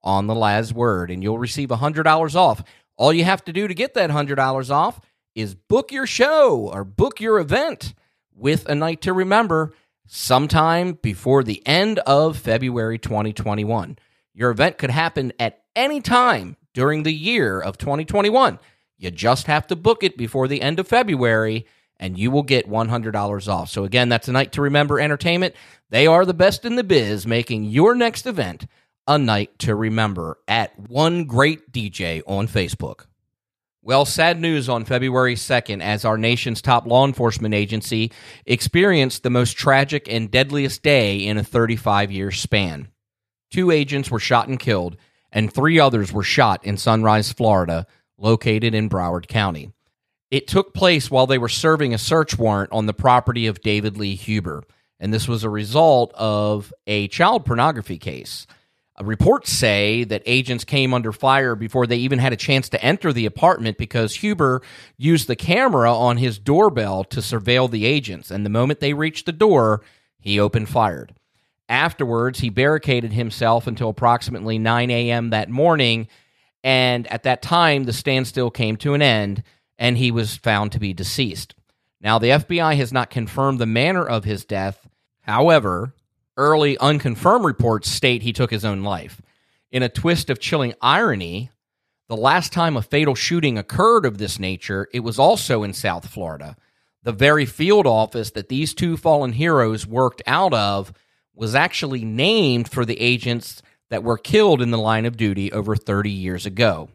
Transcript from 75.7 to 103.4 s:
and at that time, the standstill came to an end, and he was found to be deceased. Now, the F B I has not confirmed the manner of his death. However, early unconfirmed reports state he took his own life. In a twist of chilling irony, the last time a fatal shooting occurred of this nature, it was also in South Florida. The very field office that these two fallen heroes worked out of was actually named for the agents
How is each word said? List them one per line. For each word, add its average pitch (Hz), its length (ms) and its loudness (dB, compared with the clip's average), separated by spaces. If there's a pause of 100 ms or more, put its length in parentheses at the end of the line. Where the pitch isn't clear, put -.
and 127 480 2
at 117 120 -6
that 127 180 0
time, 160 440 2
the 117 100 -4
standstill 127 560 -2
came 110 260 -2
to 143 160 -4
an 143 80 2
end, 107 420 0 (360)
and 120 180 0
he 123 140 2
was 113 260 -2
found 104 360 -2
to - 60 -4
be 101 140 -4
deceased. 95 640 -6 (440)
Now, 110 200 0
the 117 120 2
F 147 160 4
B 170 140 -2
I 156 140 2
has 131 180 0
not 127 160 -2
confirmed 131 500 -2
the 120 60 0
manner 143 420 0
of 110 180 -2
his 104 200 -4
death. 98 420 -6 (340)
However, 117 720 2 (440)
early 147 400 4
unconfirmed 151 640 2
reports 117 460 0
state 120 320 0
he 117 100 -4
took 120 180 -2
his 107 140 -6
own 98 180 -2
life. 92 380 -6 (500)
In 127 120 -2
a 123 80 0
twist - 400 -2
of 123 100 -4
chilling 135 400 -2
irony, 120 680 0 (580)
the 117 80 -8
last 139 380 0
time 165 200 0
a 120 60 -2
fatal 143 340 0
shooting 151 440 0
occurred 196 480 2
of 107 100 -2
this 101 220 -6
nature, 95 560 -6
it 120 60 -2
was 113 180 -6
also 135 440 4
in 101 120 -6
South 85 340 -6
Florida. 78 480 -12 (460)
The 117 100 -4
very 139 320 4
field 175 420 2
office 110 440 0
that 101 180 -10
these 147 240 -4
two 170 240 -2
fallen 147 360 0
heroes 117 540 0
worked 120 400 -2
out 160 280 2
of 101 400 -2 (400)
was 110 200 -6
actually 139 480 0
named 127 680 0
for 123 160 -2
the 117 120 -6
agents 120 640 -4 (300)